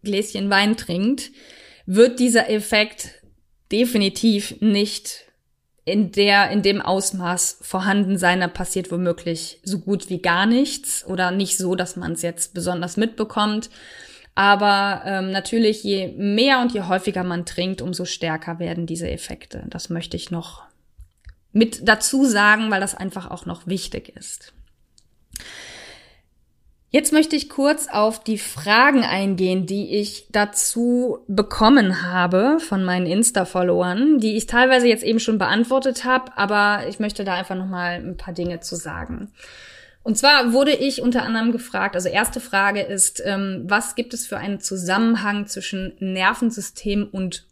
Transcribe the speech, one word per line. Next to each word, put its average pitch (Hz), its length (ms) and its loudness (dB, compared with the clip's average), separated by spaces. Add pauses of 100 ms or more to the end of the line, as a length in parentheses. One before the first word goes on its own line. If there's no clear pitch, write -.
Gläschen 202 480 -2
Wein 208 260 4
trinkt, 226 540 -2 (560)
wird 240 340 4
dieser 233 300 2
Effekt 214 720 -2 (500)
definitiv 214 880 2
nicht 208 640 0 (600)
in 190 260 0
der, 202 380 4
in 208 100 0
dem 202 220 2
Ausmaß 180 800 -2
vorhanden 196 560 0
sein. 185 220 2
Da 175 80 0
passiert 180 440 -6
womöglich 170 720 -4
so 190 140 -4
gut 190 320 -4
wie 175 100 -4
gar 180 240 2
nichts - 600 0
oder 185 240 -2
nicht 190 260 -2
so, 185 200 -2
dass 180 200 -6
man 175 160 -8
es 165 80 -8
jetzt 170 320 -6
besonders 175 460 -6
mitbekommt. 214 720 -2 (640)
Aber, 202 720 4
ähm, 190 240 -4
natürlich, 214 520 0
je 196 260 -2
mehr 226 520 2
und 240 140 0
je 202 80 -4
häufiger 185 420 -2
man 175 220 -4
trinkt, 185 340 -6
umso 180 240 -6
stärker 165 540 -6
werden 170 260 -6
diese 170 260 -6
Effekte. - 600 -12
Das - 180 -12
möchte 170 300 -6
ich - 120 -12
noch - 320 -10 (880)
mit 220 360 2
dazu 269 380 4
sagen, 214 440 4
weil 196 120 2
das 202 120 -4
einfach 185 360 -10
auch - 160 -12
noch 170 200 -10
wichtig - 480 -8
ist. - 380 -16 (2500)
Jetzt 294 220 2
möchte 311 240 4
ich - 140 -4
kurz 294 360 0
auf 220 380 0
die 220 140 -2
Fragen 233 640 4
eingehen, 185 640 0
die 196 300 -4
ich - 340 -6
dazu 240 880 0 (100)
bekommen 196 720 4 (100)
habe 185 500 4
von 196 220 -2
meinen 180 220 0
Insta-Followern, 185 1160 2
die 214 180 0
ich - 80 -4
teilweise 247 420 6
jetzt 220 160 2
eben 226 160 2
schon 220 160 0
beantwortet 233 720 0
habe, 254 320 0
aber 202 500 2
ich 202 100 -10
möchte 208 260 -4
da 190 100 -2
einfach 185 220 -6
noch 185 100 -6
mal 175 300 -4
ein 175 200 -10
paar - 160 -12
Dinge 170 280 -6
zu - 140 -12
sagen. 170 580 -10 (680)
Und 220 140 -2
zwar 262 380 4
wurde 277 180 4
ich 262 300 -2
unter 240 220 2
anderem 226 280 0
gefragt, 202 420 -4
also 180 140 -2
erste 226 320 -2
Frage 202 400 0
ist, - 420 -2
ähm, 196 440 -4
was 208 280 -2
gibt 240 200 -6
es 233 120 -8
für 196 120 -8
einen 196 220 -6
Zusammenhang 202 840 0
zwischen 190 520 -8
Nervensystem 202 1160 -2
und 185 380 -8